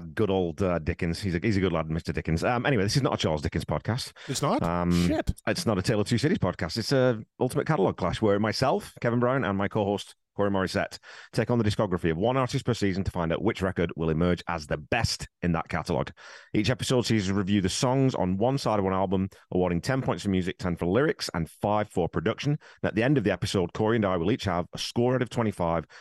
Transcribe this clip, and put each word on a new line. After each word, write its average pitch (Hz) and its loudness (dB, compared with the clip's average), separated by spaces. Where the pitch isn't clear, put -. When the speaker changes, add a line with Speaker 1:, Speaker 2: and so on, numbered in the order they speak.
Speaker 1:
good 107 2
old, 92 0
uh, 87 2
Dickens. 85 -2
He's 92 -2
a, 82 0
he's 104 2
a 98 2
good 90 2
lad, 80 -2
Mister 80 -2
Dickens. 80 -2
Um, 120 0
anyway, 123 2
this 104 0
is 135 2
not 135 0
a - 2
Charles 80 0
Dickens 73 -4
podcast. 107 -4
Speaker 2:
It's 135 -6
not? 190 0
Speaker 1:
Um, 87 2
Speaker 2:
Shit. - 0
Speaker 1:
it's - -2
not 110 2
a 113 0
Tale 107 2
of 101 0
Two 117 0
Cities 165 0
podcast. 87 -2
It's 117 -4
a 127 2
Ultimate 127 0
Catalog 156 2
Clash 90 -2
where 101 4
myself, 131 0
Kevin 120 2
Brown, 123 2
and 98 0
my 98 0
co-host, 101 -2
Corey 101 2
Morissette, 95 0
take 117 0
on 123 2
the 113 4
discography 92 0
of 78 0
one 120 2
artist 131 -2
per 120 2
season 95 0
to - -4
find 82 -2
out - 0
which 98 -2
record 90 0
will 80 0
emerge 85 2
as 80 -6
the 78 -4
best - -4
in 87 0
that 80 -2
catalogue. 80 -2
Each 107 0
episode 123 0
sees 104 2
us 95 0
review 101 2
the 92 2
songs 131 2
on 92 0
one 127 0
side 110 0
of 95 2
one 95 2
album, 95 0
awarding 90 2
ten 127 -2
points 98 -4
for 101 -2
music, 92 0
ten 90 -2
for 87 -4
lyrics, 123 0
and 82 -4
five 104 0
for 87 0
production. 104 -2
And 92 0
at 78 -4
the 107 2
end 143 4
of 107 2
the 101 2
episode, 90 -2
Corey 110 0
and 104 2
I 92 2
will 82 0
each - -2
have 87 -2
a - -10
score 123 0
out 127 0
of 117 -6
twenty-five 85 0